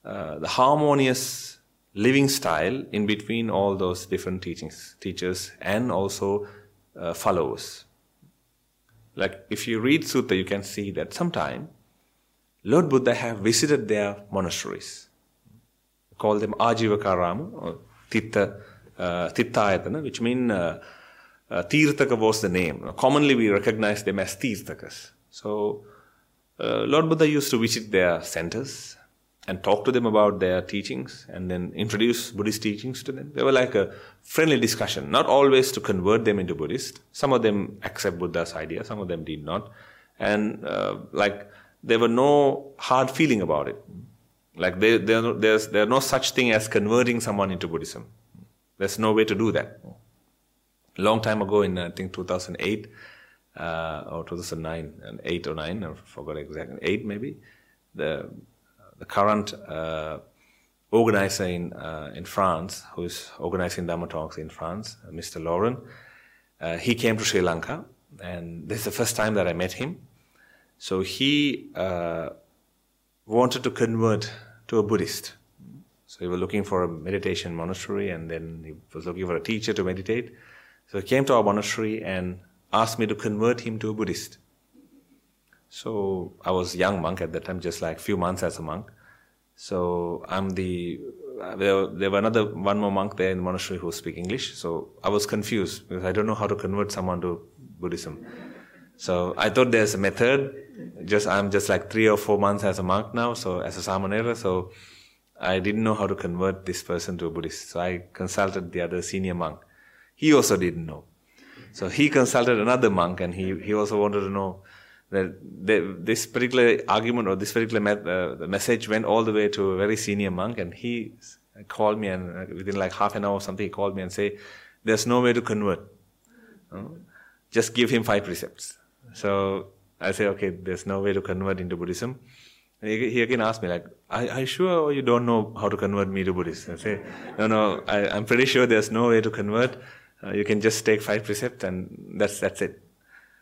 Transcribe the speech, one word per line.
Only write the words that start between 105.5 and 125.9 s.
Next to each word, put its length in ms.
didn't 240
know 120
how 120
to 80
convert 500
this 180
person 360
to 80
a 40
Buddhist. 400
So 100
I 320
consulted 600
the 80
other 220
senior 320
monk. 240
He 180
also 240
didn't 300
know. 180
So 160
he 200
consulted 500
another 320
monk, 300
and 140
he, 260
he 140
also 260
wanted 200
to 100
know 320
that 240
the, 320
this 280
particular 520
argument 400
or 80
this 160
particular 280
me-, 300
uh, 260
the 120
message 400
went 160
all 200
the 80
way 160
to 240
a 40
very 200
senior 340
monk, 280
and 140
he 460
s-, 200
called 300
me, 100
and, 220
uh, 240
within, 220
like, 160
half 220
an 100
hour 100
or 60
something, 260
he 40
called 260
me 60
and 100
say, 260
"There's 220
no 140
way 120
to 100
convert. 380